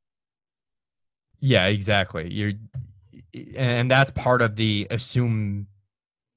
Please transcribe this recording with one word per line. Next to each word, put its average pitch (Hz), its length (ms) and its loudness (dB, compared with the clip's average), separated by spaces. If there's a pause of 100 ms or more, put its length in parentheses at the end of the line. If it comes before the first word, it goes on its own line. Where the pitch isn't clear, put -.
(1400)
Yeah, 110 260 4
exactly. 101 640 0
You're, 104 200 -4 (1040)
and 123 340 0
that's 135 220 4
part 123 300 2
of 107 160 2
the 104 340 0
assume 107 760 -2 (680)